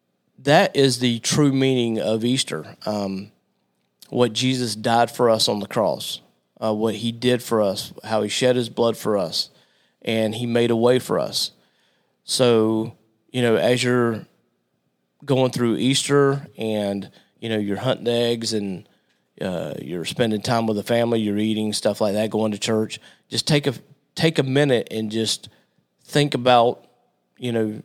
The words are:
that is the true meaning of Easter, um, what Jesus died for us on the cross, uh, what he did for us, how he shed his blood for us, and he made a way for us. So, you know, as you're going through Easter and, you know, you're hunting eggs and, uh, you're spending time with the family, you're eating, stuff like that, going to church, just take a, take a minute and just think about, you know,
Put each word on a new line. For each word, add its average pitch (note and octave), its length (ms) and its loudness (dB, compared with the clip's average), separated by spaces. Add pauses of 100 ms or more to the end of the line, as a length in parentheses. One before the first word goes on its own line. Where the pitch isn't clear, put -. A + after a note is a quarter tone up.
(400)
that D3 360 4
is C3+ 240 2
the A#2+ 200 0
true C#3+ 320 2
meaning B2+ 480 0
of G#2+ 240 0
Easter, - 520 -4 (100)
um, G2+ 460 -6 (760)
what A#2 240 0
Jesus B2 420 -2
died A#2 360 2
for A#2+ 180 2
us A2 200 2
on G#2+ 100 -2
the G2 80 -8
cross, - 540 -4 (420)
uh, A2 100 0
what G#2+ 220 -2
he A2+ 160 -6
did A#2+ 300 0
for A2+ 200 0
us, G2 320 -2 (100)
how A2 180 -2
he G#2+ 80 -2
shed B2+ 260 2
his A#2+ 140 -2
blood A#2 280 0
for G#2 200 -2
us, E2+ 320 -4 (520)
and A2 340 -2
he A#2+ 100 -6
made A#2 260 2
a A#2 40 2
way A#2+ 240 4
for G2 200 -2
us. - 320 -4 (720)
So, A2+ 720 2 (360)
you B2+ 100 -2
know, A#2 140 4
as A2+ 280 2
you're B2 420 0 (1000)
going C3 260 2
through A#2 260 0
Easter C#3 720 2 (100)
and, G2+ 520 -4 (300)
you A2+ 100 -6
know, A2 80 -2
you're G2+ 200 -4
hunting A#2+ 300 -4
eggs A#2 460 0
and, G2 340 -6 (540)
uh, E2+ 400 -6
you're E2 240 -8
spending A2 360 -2
time A#2 260 0
with A2 100 0
the G2+ 60 -4
family, A#2 360 0
you're G#2 180 -2
eating, G#2+ 360 -2
stuff G#2 280 -2
like G#2 120 0
that, G#2+ 160 -2
going A2 220 0
to G#2 60 -6
church, A2 420 -2 (300)
just - 180 -4
take D3 200 2
a, B2+ 60 0 (420)
take E3 240 0
a D#3+ 40 4
minute C3+ 480 2
and A2 200 -6
just A2 380 -4 (540)
think D3 300 0
about, B2 520 4 (520)
you B2 140 -6
know, A2 340 -2